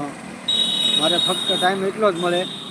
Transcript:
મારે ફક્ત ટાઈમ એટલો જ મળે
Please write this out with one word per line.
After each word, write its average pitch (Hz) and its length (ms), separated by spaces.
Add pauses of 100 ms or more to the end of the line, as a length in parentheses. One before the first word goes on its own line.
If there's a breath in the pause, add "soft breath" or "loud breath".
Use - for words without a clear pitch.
(1000)
મારે 165 180
ફક્ત 180 440
ટાઈમ 190 240
એટલો 208 260
જ 165 80
મળે 175 260 (260)